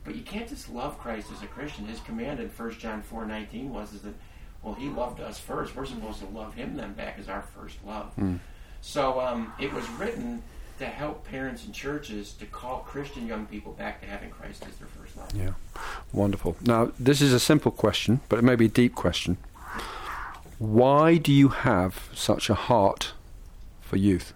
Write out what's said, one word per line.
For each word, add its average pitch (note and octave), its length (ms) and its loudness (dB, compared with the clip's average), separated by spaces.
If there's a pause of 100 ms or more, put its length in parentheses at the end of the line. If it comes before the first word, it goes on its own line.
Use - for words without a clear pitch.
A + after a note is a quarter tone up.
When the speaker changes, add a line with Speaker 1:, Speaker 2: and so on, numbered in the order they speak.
Speaker 1:
But - 120 -10
you - 80 -10
can't A3 240 -8
just - 220 -14
love C4 300 -8
Christ A3 340 -8
as - 100 -14
a - 40 -12
Christian. C3 380 -10
His A2 160 -10
command C#3+ 380 -6
in G#2+ 100 -8
First A2+ 300 -10
John A2 220 -8
four A2+ 240 -10
nineteen A2 480 -8
was, G#2 200 -10
is G2+ 100 -14
that, G#2 100 -12 (500)
well, G#2+ 120 -8
He C#3 140 -8
loved - 320 -4
us - 180 -12
first. - 360 -8
We're C3+ 100 -8
supposed C3 340 -10
to G2+ 80 -12
love G#2+ 260 -12
Him - 220 -8
then G2+ 180 -10
back - 260 -10
as - 100 -14
our - 140 -8 (120)
first - 300 -16
love. G#2+ 320 -10
Speaker 2:
Mm. F#2 220 0 (420)
Speaker 1:
So, C3 400 0
um, A#2 380 -4
it C#3 140 -4
was - 180 -6
written - 520 -6 (360)
to C3+ 60 -6
help C#3 400 -8
parents C3 400 -8
and - 80 -12
churches A2+ 600 -8
to - 120 -14
call - 360 -8
Christian C#3 460 -8
young G#2+ 200 -6
people G#2 240 -12
back G2+ 300 -10
to - 60 -14
having G2+ 220 -10
Christ - 400 -14
as - 60 -16
their - 120 -14
first - 300 -16
love. - 160 -12
Speaker 2:
Yeah, F#2+ 200 0 (600)
wonderful. G2+ 480 2
Now, A#2 380 4
this C3+ 220 6
is C#3 120 8
a B2 60 6
simple C#3+ 320 6
question, A2 480 2 (100)
but G#2+ 80 4
it A#2 60 4
may B2+ 120 8
be A2+ 100 8
a A2 40 8
deep A#2+ 240 6
question. - 440 0 (1200)
Why C3+ 580 8
do C#3+ 160 4
you C#3 160 12
have F#2+ 640 2
such - 360 2
a G#2+ 60 6
heart - 580 4 (680)
for - 140 -4
youth? G2 400 4